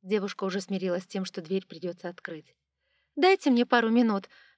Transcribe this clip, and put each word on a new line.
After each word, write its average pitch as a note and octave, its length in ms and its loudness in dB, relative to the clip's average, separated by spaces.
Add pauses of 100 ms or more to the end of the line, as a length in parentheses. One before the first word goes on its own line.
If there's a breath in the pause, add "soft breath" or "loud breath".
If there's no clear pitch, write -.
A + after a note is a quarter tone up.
Девушка G3 420 -4
уже F#3+ 160 -4
смирилась F#3 440 -4
с - 20 -16
тем, F#3+ 180 -6
что - 160 -10
дверь F#3 260 -4
придётся F3 420 -10
открыть. E3 460 -14 (640)
«Дайте F4+ 340 4
мне A#3+ 160 4
пару A#3 240 4
минут, A3+ 380 2 (300 soft breath)